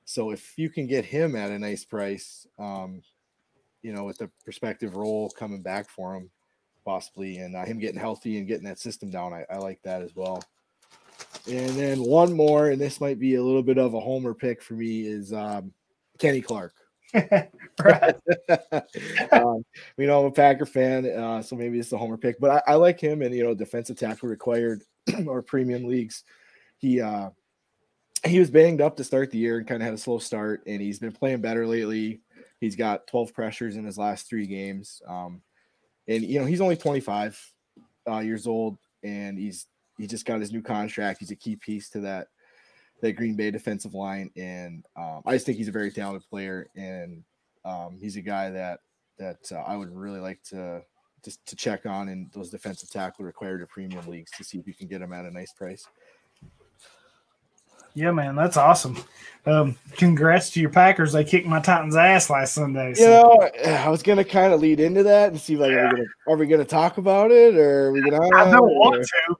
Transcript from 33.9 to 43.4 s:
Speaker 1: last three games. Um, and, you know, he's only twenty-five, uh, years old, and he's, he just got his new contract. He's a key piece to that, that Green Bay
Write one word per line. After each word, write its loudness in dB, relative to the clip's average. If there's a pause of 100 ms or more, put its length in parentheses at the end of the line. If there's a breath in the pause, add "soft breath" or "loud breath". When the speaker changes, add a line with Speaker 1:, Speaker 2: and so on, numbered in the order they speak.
Speaker 1:
last -8
three -8
games. -14
Um, -16 (640)
and, -4
you -4
know, -4
he's -2
only 0
twenty-five, -6 (720)
uh, -6
years -8
old, -6 (260)
and -12
he's, -12 (300)
he -12
just -12
got -6
his -10
new -8
contract. -8
He's -16
a -14
key -12
piece -12
to -12
that, -10 (760)
that -4
Green -6
Bay -4